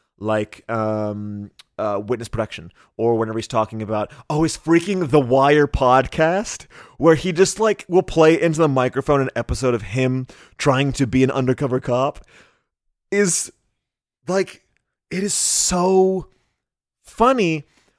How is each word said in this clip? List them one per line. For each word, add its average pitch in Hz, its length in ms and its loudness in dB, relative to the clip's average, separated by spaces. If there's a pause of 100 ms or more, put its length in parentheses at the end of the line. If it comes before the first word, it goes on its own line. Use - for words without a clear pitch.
(200)
like, 107 500 -4
um, 104 800 -6 (300)
uh, 104 260 -2
witness 113 220 -6
protection, 104 440 -8 (260)
or 113 180 2
whenever 110 240 -2
he's 107 80 -8
talking 110 340 -4
about, 104 300 -4 (180)
oh, 151 140 0
he's 160 120 -2
freaking 170 540 0
The 151 100 6
Wire 139 460 4
podcast, 139 1040 0 (320)
where 156 160 4
he 180 160 -4
just, 185 280 0
like, 214 280 -2
will 180 160 2
play 165 360 4
into 160 200 0
the 165 80 2
microphone 135 540 0
an 131 140 -4
episode 120 380 -2
of 110 80 -2
him 131 460 -2 (320)
trying 139 340 0
to 135 140 -2
be 131 160 2
an 127 80 2
undercover 127 480 -2
cop, 127 440 -2 (880)
is, 202 420 0 (760)
like, 185 360 -4 (460)
it 190 140 -6
is 208 100 -4
so 185 920 0 (760)
funny, 214 640 0 (340)